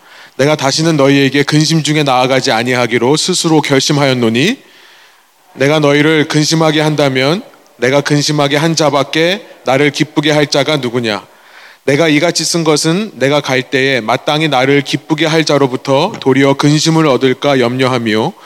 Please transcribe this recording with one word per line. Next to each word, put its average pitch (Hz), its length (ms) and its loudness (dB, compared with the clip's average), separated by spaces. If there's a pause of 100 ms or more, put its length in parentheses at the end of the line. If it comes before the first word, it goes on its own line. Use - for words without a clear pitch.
(380)
"내가 147 180 2
다시는 151 420 0
너희에게 139 460 2
근심 151 400 0
중에 151 180 -2
나아가지 131 500 0
아니하기로 120 680 0
스스로 160 440 0
결심하였노니, 139 960 0 (960)
내가 139 240 0
너희를 147 500 2
근심하게 156 540 0
한다면 147 640 0 (340)
내가 131 220 0
근심하게 147 580 0
한 160 180 0
자밖에 156 680 0 (220)
나를 139 240 2
기쁘게 151 400 -4
할 151 160 2
자가 147 320 -2
누구냐? 117 480 -4 (600)
내가 143 220 2
이같이 156 380 0
쓴 170 180 -2
것은 160 520 0
내가 139 260 0
갈 131 220 -2
때에 131 380 -2
마땅히 147 460 -2
나를 139 360 2
기쁘게 156 420 -4
할 156 200 0
자로부터 139 760 0
도리어 139 340 2
근심을 156 540 2
얻을까 131 520 0
염려하며, 123 760 -2 (120)